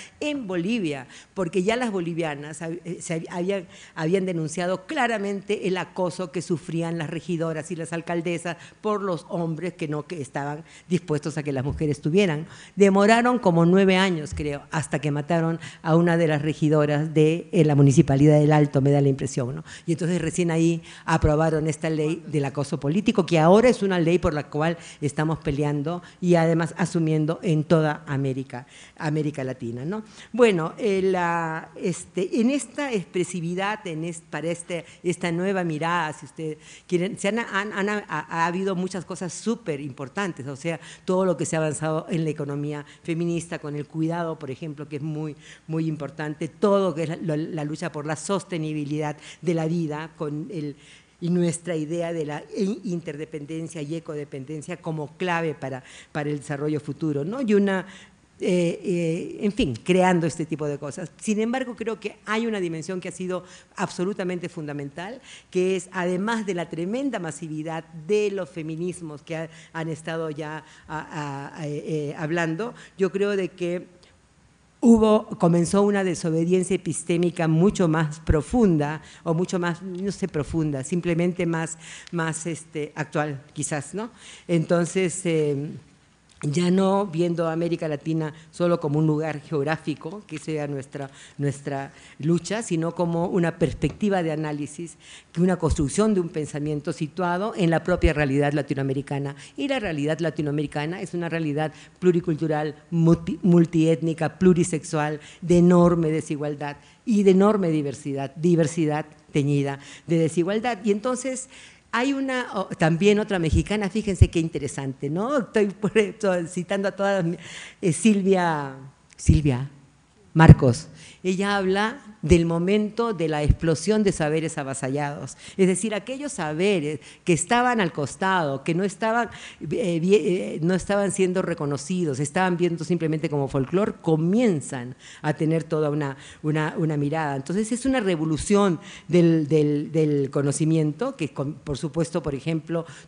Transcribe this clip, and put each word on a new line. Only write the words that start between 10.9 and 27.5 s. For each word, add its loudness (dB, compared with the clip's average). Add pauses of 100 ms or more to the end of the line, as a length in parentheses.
a -4
que -4
las -2
mujeres -2
tuvieran. 2 (280)
Demoraron 6
como 6
nueve 6
años, 0
creo, -6
hasta -2
que -2
mataron 0 (220)
a 2
una 6
de 4
las 2
regidoras 2
de, 4
eh, 6
la 4
Municipalidad 6
del 6
Alto, 4
me 4
da 4
la 4
impresión, -4
¿no? -12 (200)
Y -2
entonces -2
recién 0
ahí 2 (220)
aprobaron 2
esta -2
ley -2
del 0
acoso -4
político, 0
que 4
ahora 8
es 4
una 2
ley 4
por 0
la -6
cual -2 (220)
estamos -2
peleando -2 (200)
y 6
además 2
asumiendo 0
en 2